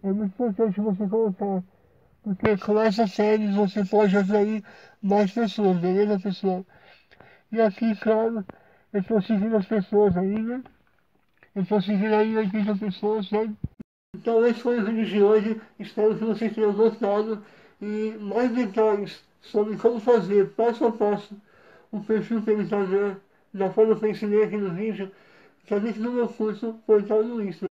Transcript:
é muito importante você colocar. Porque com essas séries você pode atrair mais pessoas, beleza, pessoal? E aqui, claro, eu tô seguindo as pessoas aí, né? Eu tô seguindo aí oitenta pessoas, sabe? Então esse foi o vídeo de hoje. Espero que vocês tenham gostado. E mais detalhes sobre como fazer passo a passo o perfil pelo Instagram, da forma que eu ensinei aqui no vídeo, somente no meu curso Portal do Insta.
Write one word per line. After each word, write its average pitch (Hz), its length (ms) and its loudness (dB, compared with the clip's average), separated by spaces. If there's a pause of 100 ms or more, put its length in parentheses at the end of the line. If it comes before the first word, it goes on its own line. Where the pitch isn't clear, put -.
é 196 100 -2
muito 202 200 -2
importante 220 480 -2
você 208 260 -2
colocar. 196 560 -2 (600)
Porque 208 360 0
com 208 220 0
essas 220 320 2
séries 214 420 2
você 202 300 0
pode 208 320 4
atrair 208 460 2 (380)
mais 202 300 2
pessoas, 202 480 0
beleza, 196 400 2
pessoal? 185 480 -4 (840)
E 220 100 -2
aqui, 220 360 2
claro, 220 480 0 (480)
eu 196 120 -2
tô 220 160 0
seguindo 220 360 0
as 196 100 0
pessoas 208 500 2
aí, 196 260 -2
né? 240 200 -6 (920)
Eu 190 100 -2
tô 208 160 2
seguindo 208 340 0
aí 220 220 2
oitenta 214 400 0
pessoas, 208 520 -4
sabe? 214 280 -2 (580)
Então 226 320 0
esse 233 140 0
foi 240 200 -2
o 202 40 -2
vídeo 220 220 -2
de 196 160 2
hoje. 214 380 4 (180)
Espero 214 380 0
que 220 80 -4
vocês 220 300 -2
tenham 214 180 2
gostado. 214 680 0 (380)
E 214 400 -6
mais 214 320 -2
detalhes 214 680 0 (180)
sobre 208 360 -2
como 247 240 0
fazer 202 500 2
passo 233 340 -2
a 226 80 2
passo 202 440 -2 (540)
o 208 100 -6
perfil 220 420 -2
pelo 214 200 0
Instagram, 196 540 -2 (380)
da 190 160 -2
forma 220 260 4
que 214 80 -8
eu 214 60 2
ensinei 208 340 0
aqui 190 120 -4
no 196 180 -4
vídeo, 196 360 -6 (560)
somente 208 320 -2
no 240 140 -4
meu 240 160 -2
curso 220 460 -6 (120)
Portal 214 360 4
do 233 200 -4
Insta. 185 300 -8